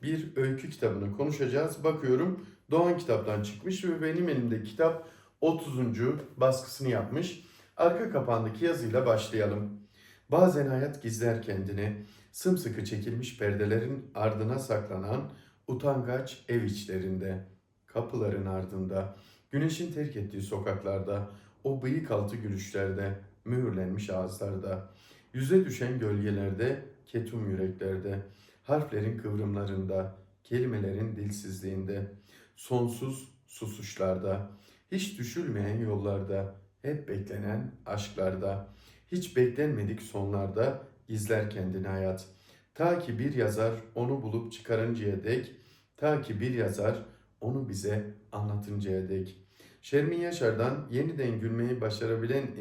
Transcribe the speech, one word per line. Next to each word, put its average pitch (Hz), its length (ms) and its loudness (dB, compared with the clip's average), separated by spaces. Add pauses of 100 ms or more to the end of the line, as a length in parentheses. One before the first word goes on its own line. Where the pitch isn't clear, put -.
bir 151 340 -2
öykü 131 340 0
kitabını 101 460 0
konuşacağız. 143 680 0
Bakıyorum 151 640 4 (240)
Doğan 175 280 6
Kitap'tan 104 440 2
çıkmış 185 420 -4
ve 160 180 0
benim 165 260 2
elimde 120 340 2
kitap 160 460 2 (320)
otuzuncu 135 800 2 (160)
baskısını 131 520 2
yapmış. 120 560 -2 (320)
Arka 175 340 4
kapağındaki 113 540 2
yazıyla 120 420 2
başlayalım. 104 720 2 (480)
Bazen 156 380 8
hayat 135 360 0
gizler 113 400 2
kendini, 101 640 -2 (260)
sımsıkı 117 520 2
çekilmiş 113 540 -4
perdelerin 107 760 0
ardına 110 440 0
saklanan 104 720 -2 (360)
utangaç 131 840 0
ev 117 140 2
içlerinde, 95 840 -2 (420)
kapıların 104 600 -2
ardında, 95 680 -2 (340)
güneşin 160 420 0
terk 147 240 -4
ettiği 101 260 -6
sokaklarda, 98 880 -2 (340)
o 135 180 0
bıyık 139 280 0
altı 104 260 0
gülüşlerde, 98 920 -4 (160)
mühürlenmiş 101 680 -2
ağızlarda, 95 760 -4 (440)
yüze 151 320 6
düşen 127 340 -2
gölgelerde, 101 840 0 (220)
ketum 110 440 -4
yüreklerde, 95 720 -2 (400)
harflerin 117 560 0
kıvrımlarında, 98 1000 -2 (280)
kelimelerin 110 720 -2
dilsizliğinde, 98 960 -6 (440)
sonsuz 123 720 -2 (180)
susuşlarda, 98 1040 -2 (420)
hiç 190 260 -2
düşülmeyen 113 600 -2
yollarda, 98 760 -2 (280)
hep 147 260 -4
beklenen 101 640 -4 (140)
aşklarda, 98 800 -2 (440)
hiç - 240 -2
beklenmedik 123 640 2
sonlarda 101 800 0 (260)
gizler 107 420 0
kendini 95 360 -4
hayat. 95 400 -2 (480)
Ta 175 240 4
ki 107 200 -4
bir 139 160 0
yazar 110 380 2 (220)
onu 127 280 0
bulup 113 300 -4
çıkarıncaya 107 720 0
dek, - 300 0 (420)
ta 147 260 2
ki 104 180 -4
bir 127 140 0
yazar 104 500 2 (360)
onu 127 280 -2
bize 104 460 -2 (180)
anlatıncaya 101 760 -2
dek. 95 400 -6 (340)
Şermin 156 380 2
Yaşar'dan 131 720 2
yeniden 123 500 0
gülmeyi 117 400 0
başarabilen 113 640 0 (140)